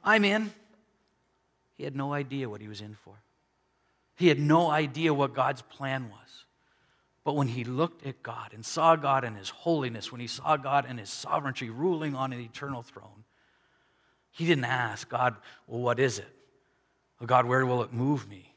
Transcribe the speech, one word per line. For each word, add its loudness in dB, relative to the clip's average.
"I'm 4
in." 2
He -14
had -8
no -4
idea -4
what -12
he -14
was -12
in -14
for. -20
He 6
had 4
no 6
idea 0
what 0
God's 0
plan -8
was. -20
But 0
when 4
he -4
looked -2
at -12
God -12
and -16
saw 6
God 2
in -6
his -12
holiness, -2
when -12
he -8
saw 0
God 0
in -10
his -12
sovereignty -4
ruling -2
on -4
an -10
eternal -10
throne, -20
he -2
didn't 4
ask -2
God, 0
"Well, -6
what 2
is 2
it? -14
Well, -10
God, 6
where 4
will 2
it -6
move 0
me? -20